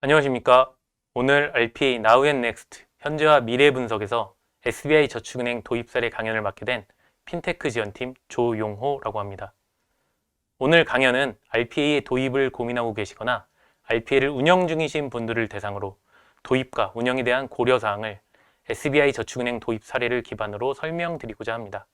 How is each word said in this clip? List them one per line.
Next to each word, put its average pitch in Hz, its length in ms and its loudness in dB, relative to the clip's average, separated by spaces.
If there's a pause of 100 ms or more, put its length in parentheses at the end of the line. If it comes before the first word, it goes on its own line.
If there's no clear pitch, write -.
안녕하십니까. 131 680 4 (400)
오늘 143 400 2
알피에이 123 440 0
Now 113 260 6
and 143 140 2
Next - 460 -8 (140)
현재와 151 440 4
미래 123 280 4
분석에서 113 640 -4 (320)
에스비아이 147 400 2
저축은행 120 560 -6
도입 120 280 -6
사례 120 200 -2
강연을 110 320 -4
맡게 101 220 -6
된 120 200 -4 (400)
핀테크 170 460 -6
지원팀 113 440 -6 (120)
조용호라고 113 960 -4
합니다. 101 320 -10 (1040)
오늘 160 260 6
강연은 127 540 2 (120)
알피에이의 143 500 0
도입을 131 500 -2
고민하고 120 440 -4
계시거나 110 520 -6 (380)
알피에이를 135 460 0
운영 165 360 4
중이신 156 420 -4
분들을 113 400 -4
대상으로 101 480 -8 (460)
도입과 131 540 -2
운영에 127 260 0
대한 123 240 0
고려 123 320 2
사항을 107 400 -4 (500)
에스비아이 143 440 2
저축은행 120 480 -4
도입 113 240 -6
사례를 123 380 -2
기반으로 110 520 -6
설명드리고자 156 800 -8
합니다. 104 400 -12